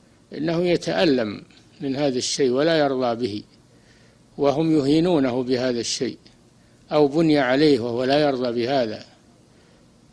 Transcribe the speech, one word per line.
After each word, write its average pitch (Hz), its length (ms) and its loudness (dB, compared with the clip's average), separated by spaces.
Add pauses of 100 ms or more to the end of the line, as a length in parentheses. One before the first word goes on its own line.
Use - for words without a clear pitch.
(360)
إنه 165 260 -2
يتألم 151 800 0 (380)
من 135 160 -4
هذا 135 220 -2
الشيء 127 320 0
ولا 156 280 2
يرضى 127 480 0
به، 104 160 -8 (960)
وهم 156 400 0
يهينونه 139 640 2
بهذا 123 380 -2
الشيء، 113 380 -6 (720)
أو 151 160 4
بني 151 300 2
عليه 135 420 4
وهو 120 240 -4
لا 139 140 2
يرضى 131 340 0
بهذا. 117 520 -2 (1080)